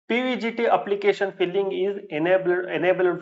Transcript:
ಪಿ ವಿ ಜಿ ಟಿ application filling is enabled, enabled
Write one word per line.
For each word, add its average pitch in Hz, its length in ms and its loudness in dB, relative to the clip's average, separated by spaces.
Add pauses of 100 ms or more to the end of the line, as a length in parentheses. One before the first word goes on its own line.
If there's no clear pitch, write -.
ಪಿ 233 140 0
ವಿ 254 140 -2
ಜಿ 220 160 -4
ಟಿ 233 120 -4
application 202 760 0
filling 185 280 0 (200)
is 202 120 -4 (200)
enabled, 180 460 2 (140)
enabled 180 440 2